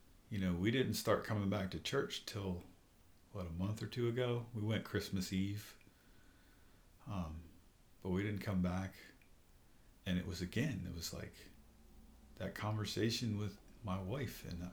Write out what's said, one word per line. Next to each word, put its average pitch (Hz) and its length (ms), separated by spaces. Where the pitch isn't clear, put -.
you 104 80
know, 92 140
we 90 180
didn't 127 240
start - 300
coming 104 260
back 98 220
to 82 60
church - 480
till, 92 360
what, 92 140
a 82 160
month 110 200
or 113 40
two 120 220
ago? 120 360
We 107 80
went 104 220
Christmas 95 480
Eve. 98 420
Um, 87 240
but 95 80
we 92 120
didn't 104 180
come 92 220
back. 92 320
And 92 120
it 90 80
was, 90 140
again, 104 480
it 85 80
was 85 160
like - 220
that 95 160
conversation 107 840
with 104 180
my 95 160
wife, 101 480
and 87 140